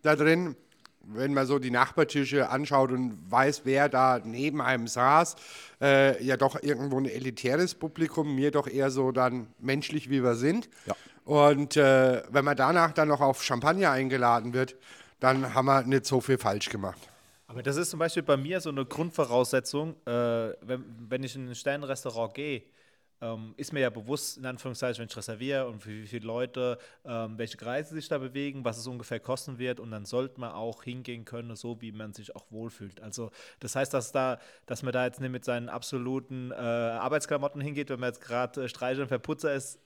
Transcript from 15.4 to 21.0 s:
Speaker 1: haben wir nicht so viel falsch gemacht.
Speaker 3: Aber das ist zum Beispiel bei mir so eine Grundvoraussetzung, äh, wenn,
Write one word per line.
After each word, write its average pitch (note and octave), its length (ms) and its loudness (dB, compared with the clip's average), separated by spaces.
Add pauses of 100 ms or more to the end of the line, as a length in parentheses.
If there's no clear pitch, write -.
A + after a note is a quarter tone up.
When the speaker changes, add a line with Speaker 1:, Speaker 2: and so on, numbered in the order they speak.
Speaker 1:
haben C3 120 4
wir C3+ 160 6
nicht C3 240 2
so C3 140 2
viel C3 180 2
falsch G#2 300 -2
gemacht. G2 300 -6 (480)
Speaker 3:
Aber A#2+ 160 -12
das C#3 140 -2
ist E3+ 140 -2
zum E3+ 80 -10
Beispiel E3 240 0
bei C#3+ 140 4
mir D#3+ 240 -2
so E3+ 100 -8
eine C3+ 140 -4
Grundvoraussetzung, C#3+ 1120 -2 (100)
äh, A#2+ 40 -6
wenn, A#2+ 720 -4 (240)